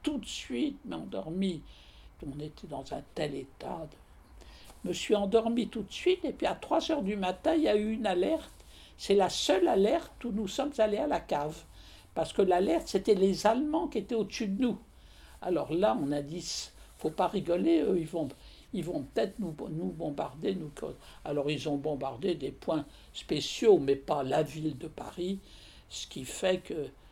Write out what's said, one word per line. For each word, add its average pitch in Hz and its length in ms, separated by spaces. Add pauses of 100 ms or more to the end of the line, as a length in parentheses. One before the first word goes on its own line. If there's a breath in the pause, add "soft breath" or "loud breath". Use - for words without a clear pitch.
tout 294 160
de 196 80
suite, - 580
mais 196 120
endormi. 175 640 (640 loud breath)
On 143 140
était 156 260
dans 135 280
un 147 80 (120)
tel 151 200
état 147 560
de-, - 60 (880 loud breath)
je 180 40
me 175 60
suis - 200
endormi 220 540
tout 220 140
de - 100
suite, 359 320
et 277 80
puis - 140
à 185 80
trois - 360
heures 294 120
du 196 140
matin, 190 380
il 311 80
y 311 60
a 208 80
eu 214 160
une 220 140
alerte. 190 460 (440 loud breath)
C'est - 180
la 190 140
seule - 400
alerte 220 560
où 233 80
nous 202 160
sommes 277 300
allés 214 200
à - 80
la 170 140
cave. 151 440 (500 loud breath)
Parce 165 180
que - 100
l'alerte, 190 460
c'était 202 260
les 190 320
Allemands 302 400
qui - 120
étaient 202 160
au-dessus 214 340
de 196 120
nous. 247 180 (600 loud breath)
Alors 151 320
là, 208 280
on 143 100
a 147 120
dit, « 156 220 (540 loud breath)
Faut 156 120
pas 180 180
rigoler, 180 520
eux, 175 200
ils 156 80
vont, 160 200 (440 loud breath)
ils 175 120
vont 254 200
peut-être 208 340
nous, 170 160 (160)
nous 170 220
bombarder. » 156 640
Nous... 156 160 (520 loud breath)
Alors 147 240
ils 151 200
ont 143 80
bombardé 139 580
des 135 160
points 160 340 (280 loud breath)
spéciaux, 170 680
mais 139 160
pas 143 300
la 147 180
ville 156 340
de 123 120
Paris, 185 500 (500 loud breath)
ce - 200
qui 131 160
fait 185 340
que 156 300 (220 soft breath)